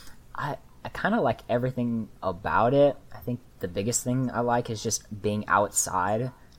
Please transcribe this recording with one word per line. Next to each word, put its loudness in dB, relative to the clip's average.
I, -6
I -10
kinda 0
like 0
everything 0
about 2
it. 6
I -14
think -6
the -4
biggest -2
thing 0
I -2
like 0
is -6
just -6
being 0
outside. 2